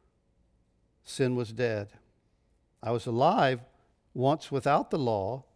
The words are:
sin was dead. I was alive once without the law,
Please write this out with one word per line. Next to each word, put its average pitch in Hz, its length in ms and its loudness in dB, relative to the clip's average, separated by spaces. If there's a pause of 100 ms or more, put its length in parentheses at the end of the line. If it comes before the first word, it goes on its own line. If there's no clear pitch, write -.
(1040)
sin 127 320 -2
was 113 160 -4
dead. 113 360 -2 (920)
I 113 80 -4
was 120 160 -2
alive 131 540 2 (540)
once 139 380 0
without 143 380 2
the 185 80 -2
law, 117 460 -2 (120)